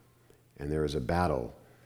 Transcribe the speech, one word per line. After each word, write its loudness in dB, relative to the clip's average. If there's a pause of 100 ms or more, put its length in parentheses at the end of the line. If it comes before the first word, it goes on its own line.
(580)
and -6
there 2
is -2
a -2
battle 0 (320)